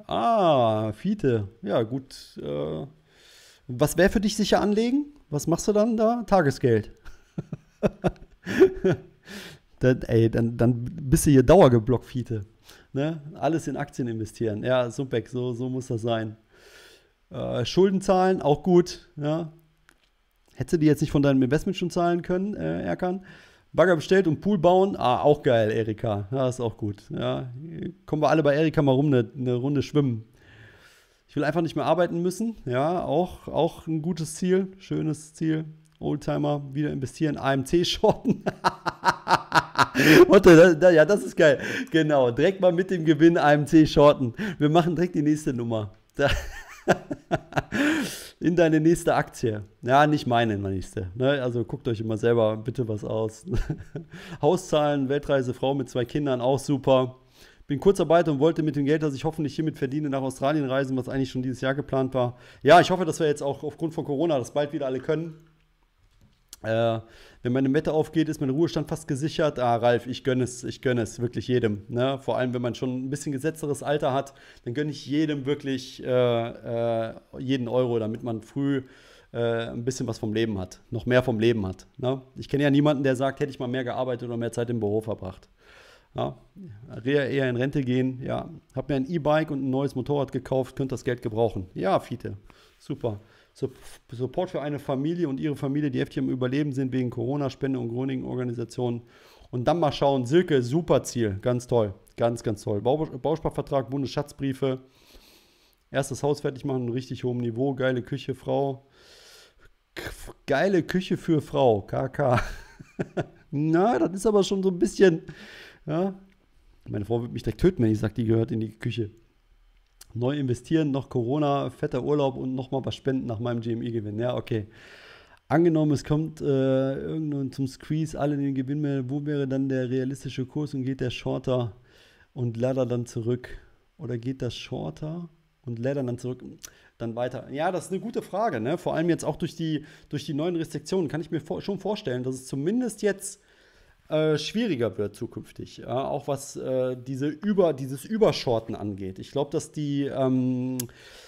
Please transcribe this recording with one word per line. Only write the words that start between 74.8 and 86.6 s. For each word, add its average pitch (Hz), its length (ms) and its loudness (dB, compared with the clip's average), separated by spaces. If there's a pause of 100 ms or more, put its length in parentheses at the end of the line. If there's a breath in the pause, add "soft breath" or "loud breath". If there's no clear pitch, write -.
ich - 160 -12
jedem 147 400 -2
wirklich, 139 560 -6
äh, 117 1080 -2
äh, - 40 -14 (240)
jeden 131 300 -2
Euro, 123 320 0
damit 110 240 -6
man 113 180 -6
früh, 139 400 -2 (500 loud breath)
äh, 117 360 -2
ein 117 160 -8
bisschen 127 240 -4
was 113 100 -6
vom 110 140 -4
Leben 110 260 0
hat, - 220 -10 (100)
noch 117 160 -6
mehr 123 160 6
vom 117 160 -2
Leben 113 260 2
hat. 95 220 -8 (100)
Ne? 131 260 -4 (120)
Ich - 140 -14
kenne 143 160 0
ja 143 60 4
niemanden, 143 340 4
der 131 100 2
sagt, 131 240 -2
hätte 143 120 -4
ich - 100 -12
mal 127 80 -6
mehr 127 160 -4
gearbeitet 123 420 -4
oder 120 120 -6
mehr 117 120 -4
Zeit 120 200 -4
im 117 100 -2
Büro 104 200 0
verbracht. 95 480 -10 (680 soft breath)
Ja, 131 220 -6 (640)